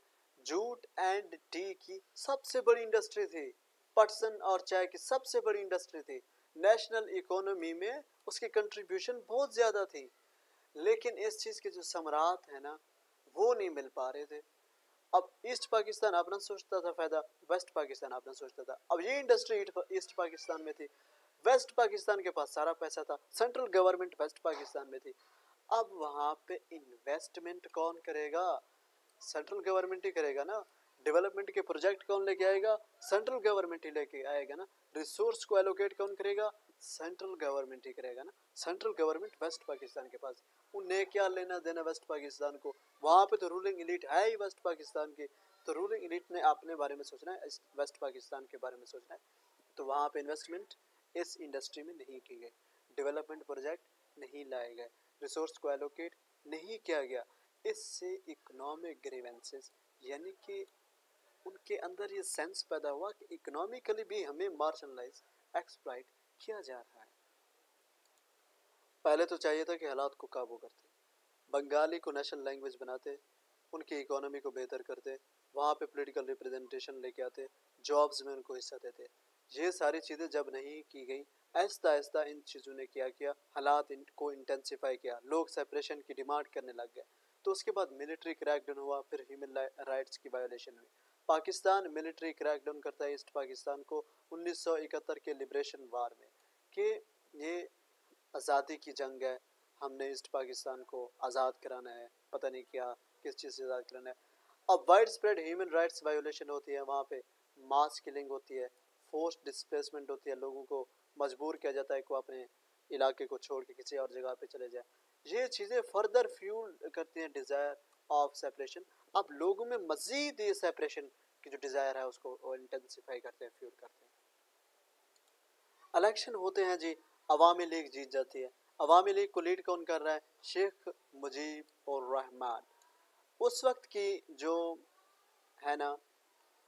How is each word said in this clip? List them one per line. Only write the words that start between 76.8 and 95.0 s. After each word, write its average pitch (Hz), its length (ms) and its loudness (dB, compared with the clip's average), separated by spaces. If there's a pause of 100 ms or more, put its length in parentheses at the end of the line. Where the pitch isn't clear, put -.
लेके 127 280 -8
आते, 131 260 -8 (320)
jobs 147 420 2
में 139 100 -8
उनको 135 220 -10
हिस्सा 127 220 -10
देते। 123 320 -14 (440)
ये 170 200 0
सारी 160 280 2
चीज़ें 160 280 -6
जब 143 200 0
नहीं 143 340 -8
की 135 240 -16
गई, 135 160 -6 (340)
आहिस्ता 175 340 4
आहिस्ता 147 320 4
इन 147 180 -6
चीज़ों 135 340 -14
ने 135 120 -8
क्या 131 220 -4
किया, 143 220 -4
हालात 143 600 2
इनको 143 420 -6
intensify 135 640 -2
किया, 120 280 -6
लोग 156 240 0
suppression 147 520 -4
की 139 140 -12
demand 139 320 -2
करने 127 260 -8
लग 120 220 -10
गए। 123 100 -14 (400)
तो 196 80 4
उसके 190 180 -2
बाद 190 220 2
military 156 420 -6
crackdown 147 440 0
हुआ, 139 220 -2
फिर 139 220 -8
human 139 320 -12
ला-, 135 340 -4
राइट्स 135 280 -2
की - 120 -14
वायलेशन 123 500 -6
हुई। 117 100 -20 (400)
पाकिस्तान 185 640 4
military 160 420 -6
crackdown 147 480 -2
करता 147 240 -6
है 143 100 -2
ईस्ट - 160 -12
पाकिस्तान 143 520 -6
को 151 240 -6 (240)
उन्नीस 170 340 -6
सौ 165 120 2
इकहत्तर 156 420 -4